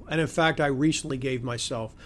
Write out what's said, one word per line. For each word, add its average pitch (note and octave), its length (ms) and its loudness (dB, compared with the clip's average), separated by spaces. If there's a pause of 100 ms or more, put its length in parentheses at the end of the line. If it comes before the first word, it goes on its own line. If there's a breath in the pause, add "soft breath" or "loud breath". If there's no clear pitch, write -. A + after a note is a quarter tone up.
And D#3 100 0
in D#3+ 60 2
fact, D#3+ 340 2
I D3+ 80 4
recently C#3+ 500 0
gave B2+ 260 -2
myself A#2 500 -6 (120)